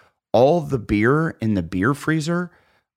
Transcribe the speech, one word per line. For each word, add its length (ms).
all 280
the 180
beer 600
in 120
the 100
beer 300
freezer, 560